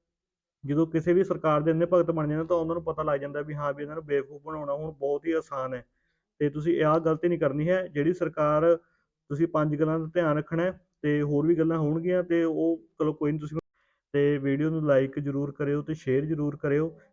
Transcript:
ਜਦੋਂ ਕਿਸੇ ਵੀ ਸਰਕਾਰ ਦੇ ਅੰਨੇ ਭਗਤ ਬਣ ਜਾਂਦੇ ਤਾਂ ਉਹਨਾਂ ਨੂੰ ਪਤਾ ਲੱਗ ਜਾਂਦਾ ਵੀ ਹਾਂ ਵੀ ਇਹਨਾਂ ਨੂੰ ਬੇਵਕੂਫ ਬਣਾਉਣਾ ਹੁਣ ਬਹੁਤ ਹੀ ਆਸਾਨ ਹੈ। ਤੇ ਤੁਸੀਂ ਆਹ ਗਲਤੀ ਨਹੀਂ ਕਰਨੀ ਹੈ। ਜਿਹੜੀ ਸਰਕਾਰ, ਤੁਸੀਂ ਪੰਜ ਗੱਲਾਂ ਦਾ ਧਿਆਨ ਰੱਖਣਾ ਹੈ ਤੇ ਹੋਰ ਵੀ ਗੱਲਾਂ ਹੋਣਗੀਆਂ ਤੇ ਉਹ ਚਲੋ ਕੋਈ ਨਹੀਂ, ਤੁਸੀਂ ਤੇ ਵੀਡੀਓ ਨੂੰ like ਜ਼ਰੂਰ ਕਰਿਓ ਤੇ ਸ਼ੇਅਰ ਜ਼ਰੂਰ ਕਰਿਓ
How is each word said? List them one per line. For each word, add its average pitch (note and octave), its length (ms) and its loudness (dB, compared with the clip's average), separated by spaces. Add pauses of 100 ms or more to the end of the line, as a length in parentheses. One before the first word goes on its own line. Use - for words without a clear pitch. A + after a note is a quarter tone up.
(680)
ਜਦੋਂ D3 200 2
ਕਿਸੇ D#3+ 260 0
ਵੀ F#3+ 120 6
ਸਰਕਾਰ D#3+ 360 0
ਦੇ D#3+ 120 2
ਅੰਨੇ D#3+ 140 2
ਭਗਤ E3+ 240 2
ਬਣ D#3+ 180 0
ਜਾਂਦੇ D3+ 160 -2
ਤਾਂ E3+ 120 0
ਉਹਨਾਂ E3 180 -2
ਨੂੰ E3+ 100 -6
ਪਤਾ D#3 180 -4
ਲੱਗ D3 180 0
ਜਾਂਦਾ C#3+ 200 -6
ਵੀ D3+ 140 -8
ਹਾਂ D3 200 -4
ਵੀ C#3+ 80 -10
ਇਹਨਾਂ D3+ 140 -10
ਨੂੰ D#3+ 80 -10
ਬੇਵਕੂਫ C#3+ 380 -4
ਬਣਾਉਣਾ D3 320 -8
ਹੁਣ D#3 180 -8
ਬਹੁਤ C#3+ 340 -4
ਹੀ E3 60 0
ਆਸਾਨ C3+ 420 -4
ਹੈ। A#2+ 120 -10 (520)
ਤੇ D3 100 2
ਤੁਸੀਂ D3+ 360 0
ਆਹ D#3 160 4
ਗਲਤੀ D#3+ 280 0
ਨਹੀਂ E3+ 100 0
ਕਰਨੀ D3+ 300 0
ਹੈ। F#3 180 0
ਜਿਹੜੀ D3+ 260 0
ਸਰਕਾਰ, D#3 640 2 (520)
ਤੁਸੀਂ C#3+ 180 0
ਪੰਜ D3+ 340 0
ਗੱਲਾਂ D#3 180 2
ਦਾ D#3+ 160 -4
ਧਿਆਨ D#3+ 240 2
ਰੱਖਣਾ D#3+ 240 -2
ਹੈ F#3 180 -2 (220)
ਤੇ D3 200 2
ਹੋਰ D3 240 0
ਵੀ E3+ 80 4
ਗੱਲਾਂ D#3+ 240 2
ਹੋਣਗੀਆਂ E3 440 0
ਤੇ E3+ 220 2
ਉਹ E3 380 0 (160)
ਚਲੋ D#3 140 0
ਕੋਈ D3+ 200 -2
ਨਹੀਂ, D#3 80 -4
ਤੁਸੀਂ D3+ 180 -8 (540)
ਤੇ C#3+ 260 4
ਵੀਡੀਓ C#3 320 0
ਨੂੰ D#3+ 100 -2
like C3+ 400 2
ਜ਼ਰੂਰ C#3 320 -4
ਕਰਿਓ C#3+ 300 -2
ਤੇ D#3 120 -6
ਸ਼ੇਅਰ C3+ 300 0
ਜ਼ਰੂਰ D3 320 -4
ਕਰਿਓ D#3 420 -2 (140)